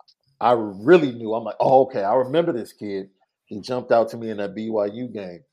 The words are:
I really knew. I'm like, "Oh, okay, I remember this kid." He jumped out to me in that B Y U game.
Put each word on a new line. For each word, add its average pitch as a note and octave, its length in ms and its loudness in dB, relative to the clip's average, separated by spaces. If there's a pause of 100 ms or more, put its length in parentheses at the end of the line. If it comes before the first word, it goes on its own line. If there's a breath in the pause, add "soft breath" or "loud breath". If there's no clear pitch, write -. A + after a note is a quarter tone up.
(420)
I A#2+ 100 4
really A#2 600 4
knew. A2+ 220 -6
I'm A#2 100 -4
like, G#2 160 -10
"Oh, C3+ 220 6
okay, A#2+ 200 -2
I G2+ 120 0
remember C3+ 380 0
this A2 200 -6
kid." G2 380 -8 (340)
He G#2 160 -14
jumped B2 320 -4
out A2+ 180 4
to B2 60 -14
me A2+ 140 -10
in G#2 80 -8
that G2 160 -6
B A2 160 -8
Y G#2 160 0
U A#2 220 -8
game. F#2 440 -14